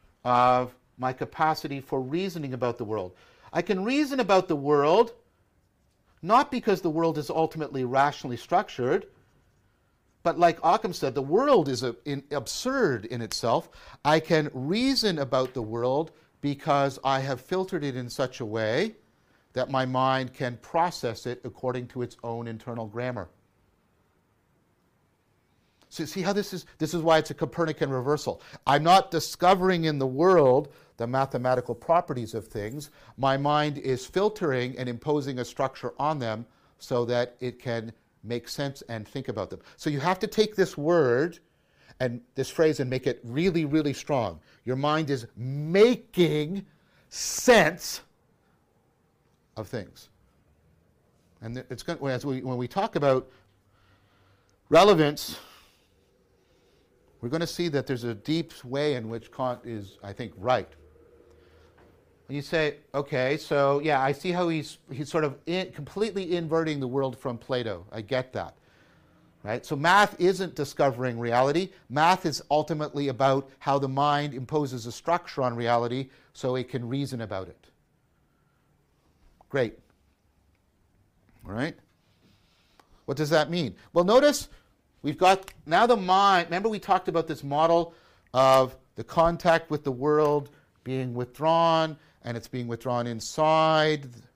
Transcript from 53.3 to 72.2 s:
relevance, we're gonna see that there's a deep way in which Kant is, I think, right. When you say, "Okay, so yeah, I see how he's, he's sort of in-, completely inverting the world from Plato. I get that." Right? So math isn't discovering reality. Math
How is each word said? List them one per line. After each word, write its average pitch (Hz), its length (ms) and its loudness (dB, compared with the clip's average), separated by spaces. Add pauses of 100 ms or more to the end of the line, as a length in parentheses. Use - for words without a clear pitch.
relevance, 156 680 6 (1800)
we're 120 80 -8
gonna 165 180 -2
see 170 220 -4
that 143 180 -2
there's 120 180 -4
a 120 100 -4
deep 160 380 -4 (120)
way 139 300 -2
in 113 140 -6
which 113 220 -10
Kant 123 340 -4
is, 107 380 -12
I 101 100 -12
think, 117 240 -10
right. 110 320 -2 (1600)
When 131 60 -8
you 143 80 -6
say, 151 360 -2 (140)
"Okay, 135 440 0
so 143 420 2
yeah, 147 240 2
I 135 80 2
see 175 220 -4
how 175 160 0
he's, 160 300 -4 (120)
he's 139 180 -10
sort 160 140 -2
of 147 240 -4
in-, 180 240 -4
completely 180 640 -4
inverting 160 440 -2
the 131 80 -4
world 131 280 -2
from 120 220 -8
Plato. 110 540 -6
I 113 80 -8
get 127 320 -4
that." 98 240 -8 (880)
Right? 110 200 -6
So 156 120 -6
math 185 440 4
isn't 180 360 0
discovering 127 640 -2
reality. 135 500 2 (180)
Math 165 380 2